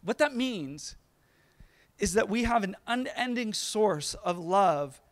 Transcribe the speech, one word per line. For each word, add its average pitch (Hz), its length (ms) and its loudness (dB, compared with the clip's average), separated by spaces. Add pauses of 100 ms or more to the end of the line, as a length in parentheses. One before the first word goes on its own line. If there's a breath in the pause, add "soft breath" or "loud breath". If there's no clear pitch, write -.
What 208 160 -2
that 294 160 2
means 196 600 -6 (1000 soft breath)
is 180 160 0
that 208 140 4
we 226 160 0
have 233 200 2
an 190 120 -6 (100)
unending 247 680 -2
source 190 600 0
of 175 240 -2
love 170 640 2 (120)